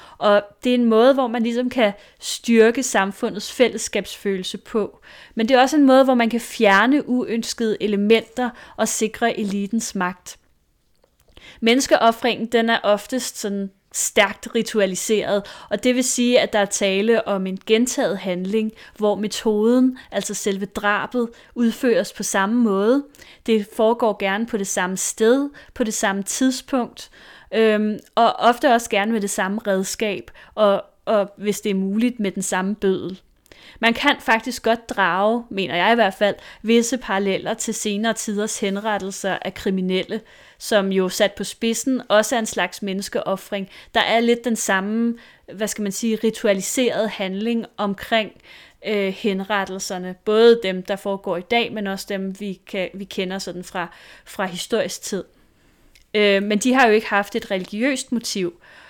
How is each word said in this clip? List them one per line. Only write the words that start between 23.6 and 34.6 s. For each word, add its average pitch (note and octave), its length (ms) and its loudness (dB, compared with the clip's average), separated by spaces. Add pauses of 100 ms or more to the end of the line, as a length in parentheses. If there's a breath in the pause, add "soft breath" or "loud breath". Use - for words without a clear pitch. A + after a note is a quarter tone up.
foregår A3 440 2
gerne G3+ 260 -2
på A#3 120 -4
det G3 100 -4
samme F#3+ 300 -2
sted, C4+ 520 2 (240 loud breath)
på B3+ 100 -2
det G#3+ 100 -4
samme G3 300 -2
tidspunkt, - 840 -4 (440 loud breath)
øhm, G#3+ 460 2 (160)
og A3+ 180 4
ofte A#3+ 400 4
også A#3 160 0
gerne G#3 220 0
med A3 100 0
det G3 80 -2
samme G3+ 380 -4
redskab, G3 640 -4 (240 loud breath)
og, G#3 280 2 (220)
og G3+ 320 0
hvis G3+ 240 -4
det A3 80 -4
er F#3+ 60 0
muligt, G#3+ 440 0
med G3 120 -2
den F#3+ 120 -6
samme F#3+ 320 -2
bøddel. F#3 440 -2 (600 loud breath)
Man A3+ 140 4
kan C#4+ 260 0
faktisk A#3 440 -2